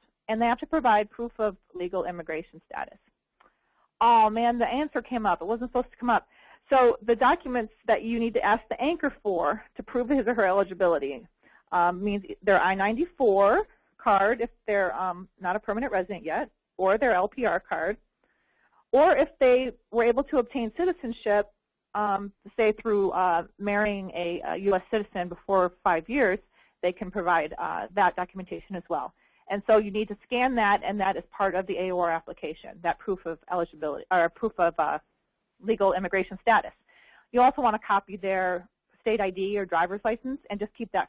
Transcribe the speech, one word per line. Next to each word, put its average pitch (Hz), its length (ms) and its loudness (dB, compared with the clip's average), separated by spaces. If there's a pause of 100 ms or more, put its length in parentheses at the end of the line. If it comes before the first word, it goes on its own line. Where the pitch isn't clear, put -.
(280)
and 220 120 -2
they 233 60 2
have 247 140 0
to 302 60 -10
provide 214 440 2
proof 233 300 -10
of 208 160 -2 (180)
legal 180 300 -4
immigration 165 560 -10 (100)
status. - 300 -12 (1000)
Oh, 226 300 6
man, 240 280 0
the 233 100 0
answer 269 340 -4
came 233 240 -6
up. 175 160 0
It 170 40 -8
wasn't 233 240 -6
supposed 247 200 -4
to - 60 -20
come - 140 -4
up. - 180 0 (420)
So 254 320 6
the 233 140 0
documents 247 580 0 (120)
that 214 180 2
you 233 160 -4
need 226 140 -2
to - 100 0
ask 220 260 2
the - 100 -8
anchor 302 320 -2 (120)
for 190 400 -2 (100)
to - 80 -12
prove 240 260 -4
his 254 200 0
or 247 60 0
her 208 120 2
eligibility, 175 800 0 (460)
um, 180 320 0
means 202 200 -4 (200)
their 190 160 4
I 190 160 2
ninety-four 220 880 2 (320)
card 214 420 2
if 240 100 -6 (180)
they're, 202 260 0
um, 180 320 -6 (140)
not 185 160 -2
a 208 40 -8
permanent 233 320 -4
resident 185 320 -4
yet, 170 260 -6 (260)
or 190 200 2
their 226 180 2
L 180 120 2
P 220 200 -6
R 170 120 0
card, 170 380 -4 (960)
or 302 240 6
if 285 240 0
they 254 320 4 (180)
were 233 140 2
able 240 200 2
to 302 140 -2
obtain 233 380 -2
citizenship, 226 760 -2 (440)
um, 202 380 -2 (260)
say 220 140 4
through, 208 380 0
uh, 175 340 0 (140)
marrying 202 560 -2
a, 175 320 -4
a 165 120 -4
U 196 160 0
S 185 160 0
citizen 202 380 -4
before 180 460 0 (100)
five 165 240 0
years, 220 300 0 (440)
they 180 100 0
can 185 180 -12
provide, 170 480 0
uh, 165 360 -6
that 185 220 2
documentation 185 600 -10
as 170 120 -10
well. 156 260 -6 (340)
And 202 180 -6
so 220 100 6
you 208 140 0
need 214 180 -4
to 202 160 -12
scan 254 320 -2
that, 208 260 2
and 202 180 -6
that 190 160 -2
is 175 140 -8
part 196 240 -2
of 185 120 -4
the 190 120 -6
A 185 120 -4
O 180 100 -2
R 170 100 0
application, - 720 -10
that 170 160 -2
proof 190 260 -6
of 165 140 -8 (120)
eligibility, 156 600 -6
or 170 180 4
proof - 300 -6
of, 170 200 2
uh, 151 200 -2 (640)
legal 196 300 2
immigration 185 500 -4
status. - 300 2 (580)
You 240 100 2
also 269 220 4
want 226 180 2
to - 60 -20
copy 202 300 0
their 185 520 -4 (320)
state 226 200 -2
I 196 100 -2
D 196 280 -4
or 202 60 -4
driver's 180 400 -2
license 240 360 -4 (100)
and 202 100 -8
just 208 140 -8
keep 226 180 -12
that 185 160 -2